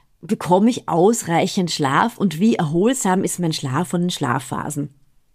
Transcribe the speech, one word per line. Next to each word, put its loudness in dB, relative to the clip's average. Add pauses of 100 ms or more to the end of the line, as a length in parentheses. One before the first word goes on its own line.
(220)
bekomme 2
ich -4
ausreichend 2
Schlaf 0
und -2
wie 4
erholsam 0
ist -6
mein 0
Schlaf -4
von -2
den 0
Schlafphasen. -6 (420)